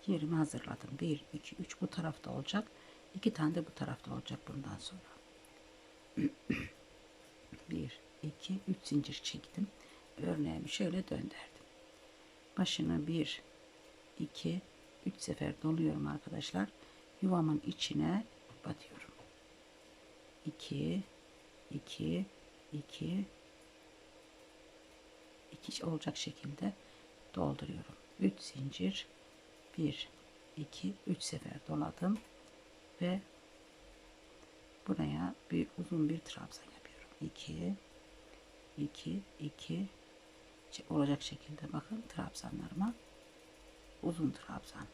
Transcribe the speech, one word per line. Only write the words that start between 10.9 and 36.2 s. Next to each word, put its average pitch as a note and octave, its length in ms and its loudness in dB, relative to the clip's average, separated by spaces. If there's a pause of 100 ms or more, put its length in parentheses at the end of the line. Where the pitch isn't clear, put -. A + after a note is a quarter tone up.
döndürdüm. - 580 -4 (920)
Başını D#3+ 500 4
bir, E3 340 2 (760)
iki, E3 420 0 (440)
üç F#3+ 120 0
sefer - 360 0 (100)
doluyorum D#3 440 4
arkadaşlar. E3 640 0 (520)
Yuvamın D#3+ 440 6
içine E3 580 2 (420)
batıyorum. - 480 -8 (1300)
İki, D#3+ 580 2 (680)
iki, D#3+ 540 2 (480)
iki, E3 520 0 (2250)
iki - 340 -6
olacak D#3+ 320 2
şekilde D#3+ 560 -2 (640)
dolduruyorum. D2 600 0 (240)
Üç F#3+ 220 6
zincir, C#3 680 0 (680)
bir, - 320 0 (480)
iki, F#3 360 -2 (140)
üç - 160 2
sefer - 300 -4 (140)
doladım D#3+ 520 2 (840)
ve F3+ 180 4 (1700)
buraya E3 480 2 (160)
bir E3+ 160 4 (100)
uzun E3 320 4
bir D#3+ 100 2
trabzan - 460 -10